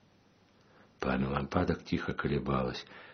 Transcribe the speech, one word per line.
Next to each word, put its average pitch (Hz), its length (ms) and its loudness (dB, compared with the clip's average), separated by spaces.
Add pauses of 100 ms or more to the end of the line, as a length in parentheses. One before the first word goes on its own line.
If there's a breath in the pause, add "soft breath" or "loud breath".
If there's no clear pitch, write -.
(1000 soft breath)
Пламя 65 300 2
лампадок 71 560 2
тихо - 280 0
колебалось, 65 720 0 (300 loud breath)